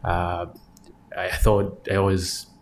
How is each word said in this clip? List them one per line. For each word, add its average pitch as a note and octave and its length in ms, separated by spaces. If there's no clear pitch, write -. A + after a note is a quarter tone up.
uh, F2 420
I - 120
thought, G2+ 460
I G2 60
always F#2+ 500